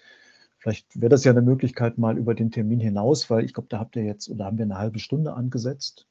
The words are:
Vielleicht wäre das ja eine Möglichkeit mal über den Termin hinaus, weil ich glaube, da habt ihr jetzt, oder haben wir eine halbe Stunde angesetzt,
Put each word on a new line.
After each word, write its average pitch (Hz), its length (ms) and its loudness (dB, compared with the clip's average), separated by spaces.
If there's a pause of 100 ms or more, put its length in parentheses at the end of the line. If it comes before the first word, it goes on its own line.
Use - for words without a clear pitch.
(580)
Vielleicht - 420 -6
wäre 117 100 4
das 139 140 6
ja 127 80 8
eine 120 100 6
Möglichkeit 123 560 0
mal 113 200 2
über 117 160 0
den 113 160 0
Termin 113 300 0
hinaus, 110 500 0
weil 113 140 2
ich 123 80 -8
glaube, - 160 -10
da 107 100 -6
habt 110 180 -8
ihr 110 80 -2
jetzt, 104 260 -8
oder 101 160 -8
haben 107 120 -4
wir 113 60 -2
eine 98 140 -4
halbe 107 200 -4
Stunde 151 360 -4
angesetzt, 123 760 -8